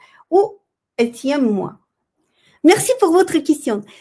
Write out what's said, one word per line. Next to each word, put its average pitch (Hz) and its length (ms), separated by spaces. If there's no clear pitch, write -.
ou 392 300
étième 247 520
mois. - 300
Merci 403 360
pour 349 120
votre 359 280
question. 285 420